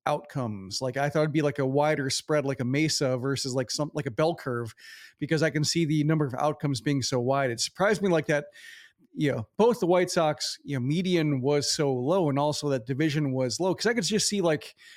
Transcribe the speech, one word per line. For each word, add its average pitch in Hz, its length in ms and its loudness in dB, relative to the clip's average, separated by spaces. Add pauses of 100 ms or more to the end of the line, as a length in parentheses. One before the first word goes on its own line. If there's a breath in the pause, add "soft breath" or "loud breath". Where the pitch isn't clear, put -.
outcomes. 110 760 -4
Like, 131 160 -4
I 143 140 0
thought 156 100 2
it'd 151 120 2
be, 156 100 2
like, 143 160 0
a 135 80 0
wider 143 440 0
spread, 147 340 0
like 135 160 -2
a 123 40 -2
mesa 135 540 0
versus, 131 360 -4
like, 131 160 -2
some, 151 240 -4
like 147 120 -4
a 139 40 -4
bell 156 240 0
curve, 120 400 -6 (460 loud breath)
because 151 220 0
I 160 80 2
can 151 140 0
see 170 200 2
the 151 200 2
number 151 200 2
of 127 100 -4
outcomes 143 460 -2
being 143 220 0
so 123 180 -2
wide. 135 300 0
It 117 100 -6
surprised 202 420 0
me, 196 60 2
like, 165 180 2
that, 147 200 0 (680 loud breath)
you 151 160 0
know, 123 160 -4 (120)
both 226 200 4
the 180 80 0
White 180 240 4
Sox, - 540 0
you 143 100 -6
know, 131 60 0
median 156 640 2
was 143 280 2
so 143 220 0
low 143 380 2
and 135 80 2
also 147 320 0
that 123 160 -2
division 143 440 0
was 127 300 -2
low. 180 140 0
'Cause - 100 -4
I 226 100 2
could 226 100 0
just 196 220 0
see, 202 140 0
like, 160 340 0 (220 loud breath)